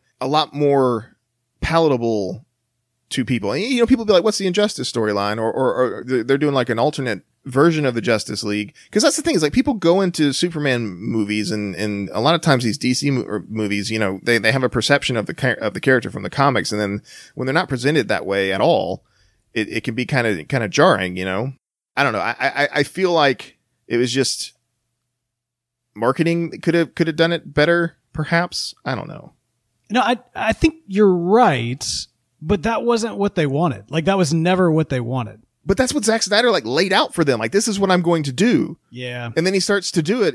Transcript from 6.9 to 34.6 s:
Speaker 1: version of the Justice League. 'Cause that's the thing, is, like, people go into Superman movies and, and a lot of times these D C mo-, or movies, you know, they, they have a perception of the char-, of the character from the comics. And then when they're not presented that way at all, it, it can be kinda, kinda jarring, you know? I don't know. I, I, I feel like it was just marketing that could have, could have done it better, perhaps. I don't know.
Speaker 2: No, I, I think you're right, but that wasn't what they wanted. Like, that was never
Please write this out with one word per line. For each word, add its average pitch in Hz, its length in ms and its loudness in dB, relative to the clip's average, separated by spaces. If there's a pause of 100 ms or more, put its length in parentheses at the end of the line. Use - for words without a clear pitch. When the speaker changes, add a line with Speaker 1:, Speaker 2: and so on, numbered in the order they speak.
Speaker 1:
version 156 400 2
of 123 100 0
the 117 60 -4
Justice 107 420 -2
League. 104 320 -4 (160)
'Cause 214 100 2
that's 311 140 4
the 302 80 -4
thing, 330 100 0
is, 180 80 2
like, 151 120 0
people 269 200 2
go 180 280 2
into 160 320 0
Superman 147 540 -2
movies 104 640 -2
and, 104 260 -4
and 101 340 -4
a 95 100 -6
lot 147 160 2
of 160 60 -2
times 131 220 2
these 110 140 -2
D 127 160 0
C 143 160 -2
mo-, 131 140 0
or 101 240 -8
movies, 101 420 -4
you 110 80 -4
know, 98 240 -2
they, 117 160 2
they 110 140 0
have 131 100 0
a 127 80 0
perception 135 460 0
of 107 100 -2
the - 80 -8
char-, 127 200 -2
of 104 200 -4
the - 60 -8
character 131 320 2
from 110 100 -10
the 98 80 -8
comics. 135 420 0
And 107 100 -2
then 101 200 -2 (340)
when 131 100 -6
they're 135 80 -4
not 165 160 -2
presented 131 400 0
that 101 160 -2
way 98 260 0
at 98 100 0
all, 98 420 0 (500)
it, 110 160 -2
it 110 140 -6
can 117 120 -6
be 123 100 -4
kinda, 110 380 -2
kinda 120 240 -4
jarring, 98 480 2
you 92 100 -6
know? 104 280 -4 (420)
I 139 80 2
don't 127 100 0
know. 104 60 -2
I, 110 200 -4
I, 139 340 -2
I 147 100 2
feel 180 300 -2
like 147 440 0 (300)
it 120 100 -2
was 123 140 0
just - 420 -2 (1400)
marketing 160 560 0
that - 100 -12
could 165 140 0
have, 170 180 0
could 165 140 0
have 160 80 -4
done 165 160 2
it - 220 -6
better, 170 440 2 (160)
perhaps. - 640 -4 (100)
I 131 100 -4
don't - 120 -8
know. - 260 -16 (560)
Speaker 2:
No, 233 120 2
I, 240 160 2 (180)
I 220 180 -2
think 320 220 2 (120)
you're 196 260 4
right, 170 720 2 (560)
but 160 220 -2
that 226 200 -2
wasn't 233 340 -2
what 202 180 0
they 156 120 2
wanted. 135 420 -2
Like, 156 160 -2
that 196 120 2
was 170 160 2
never 175 360 4